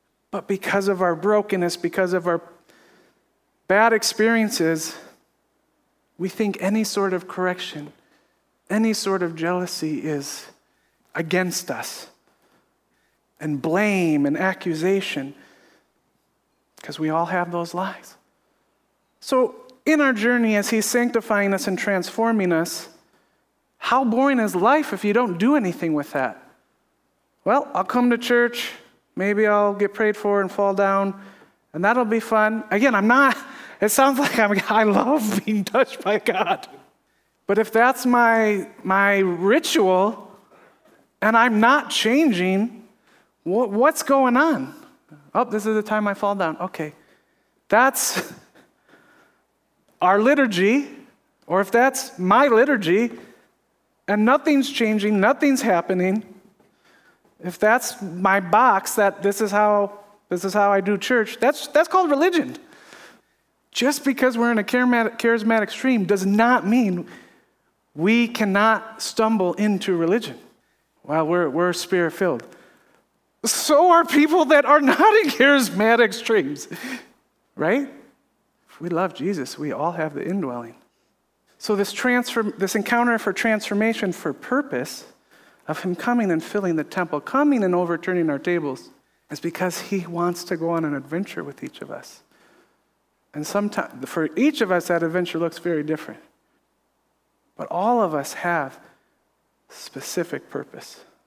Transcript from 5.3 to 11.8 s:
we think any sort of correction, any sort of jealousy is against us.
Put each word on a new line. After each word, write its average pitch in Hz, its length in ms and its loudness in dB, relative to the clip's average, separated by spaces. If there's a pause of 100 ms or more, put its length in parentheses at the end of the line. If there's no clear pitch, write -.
we 185 100 -4
think 202 320 -4
any 208 240 0
sort 196 300 -2
of 180 120 -6
correction, 180 640 -6 (800)
any 220 240 0
sort 196 280 -2
of 165 140 -4
jealousy 165 600 -4
is 143 480 -8 (680)
against 170 560 -4
us. - 380 -12 (1300)